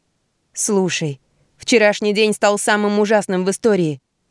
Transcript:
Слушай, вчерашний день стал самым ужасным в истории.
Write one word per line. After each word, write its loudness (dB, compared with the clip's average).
Слушай, -4
вчерашний 2
день 2
стал 0
самым 0
ужасным 0
в -2
истории. 0